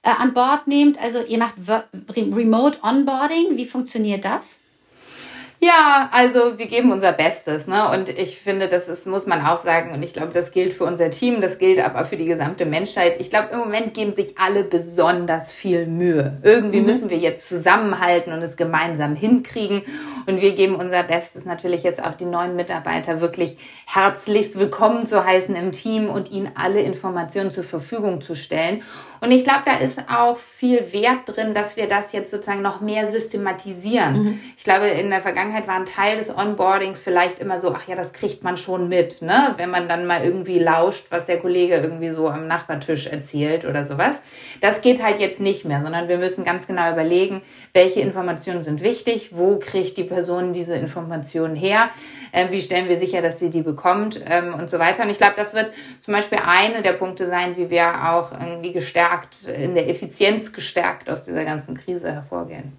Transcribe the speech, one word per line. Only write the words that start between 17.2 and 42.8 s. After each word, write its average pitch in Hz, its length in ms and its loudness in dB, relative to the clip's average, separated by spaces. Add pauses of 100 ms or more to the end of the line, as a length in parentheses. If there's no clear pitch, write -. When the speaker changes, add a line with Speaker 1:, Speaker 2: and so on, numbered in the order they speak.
Speaker 2:
zusammenhalten 175 840 2
und 165 80 -6
es 165 160 -8
gemeinsam 160 580 0
hinkriegen. 208 680 0 (420)
Und 190 160 0
wir 196 140 6
geben 190 200 4
unser 180 280 0
Bestes, 165 420 -4
natürlich 175 380 -4
jetzt 175 200 -2
auch 160 120 -6
die 180 100 -8
neuen 175 300 -2
Mitarbeiter 165 680 -4
wirklich 170 360 -2 (280)
herzlichst 196 720 2
willkommen 220 480 2
zu 196 180 2
heißen 185 320 2
im 175 160 -2
Team 220 380 -2
und - 220 -6
ihnen 196 240 -6
alle 196 260 2
Informationen 185 680 -4
zur 175 120 -6
Verfügung 196 580 -4
zu 165 120 -10
stellen. 165 480 -2 (380)
Und 233 100 -2
ich 254 140 8
glaube, 277 220 4
da 269 120 4
ist 254 220 -2 (120)
auch 240 280 4
viel 247 540 0
Wert 240 340 2
drin, 220 260 -4
dass 208 220 -2
wir 208 120 -2
das 202 240 0
jetzt 202 200 -6
sozusagen 202 320 -4
noch 196 180 -2
mehr 214 260 0
systematisieren. 196 1080 -2 (100)
Speaker 1:
Mhm. 208 160 0 (180)
Speaker 2:
Ich - 60 -18
glaube, 202 240 4
in 190 240 0
der 190 100 0
Vergangenheit 202 460 -2
war 185 80 -2
ein 180 100 -2
Teil 208 320 0
des - 180 -6
Onboardings 196 680 0
vielleicht 180 360 2
immer 185 220 -4
so, 180 160 0
ach - 120 -12
ja, 185 80 -6
das 180 180 -6
kriegt - 300 -6
man 180 140 -2
schon 180 320 -4
mit, 170 320 0
ne? 214 360 2
Wenn 175 120 -4
man 180 180 -2
dann 175 200 -2
mal 170 160 0
irgendwie 180 340 0
lauscht, 165 540 2
was 170 160 -4
der 175 120 0
Kollege 180 360 2
irgendwie 160 340 -2
so 160 200 0
am 156 180 -6
Nachbartisch 160 600 -4